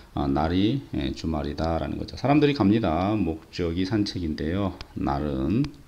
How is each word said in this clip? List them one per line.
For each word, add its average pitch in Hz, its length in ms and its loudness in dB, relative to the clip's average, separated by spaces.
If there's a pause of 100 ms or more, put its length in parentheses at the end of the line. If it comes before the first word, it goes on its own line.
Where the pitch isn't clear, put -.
(160)
아, 71 120 0
날이, 90 540 2 (140)
예, 67 160 -2
주말이다라는 78 880 -2
거죠. 78 180 -10
사람들이 143 380 4
갑니다. 98 580 4
목적이 87 720 -2
산책인데요. 90 880 -2 (220)
날은, 71 680 0 (240)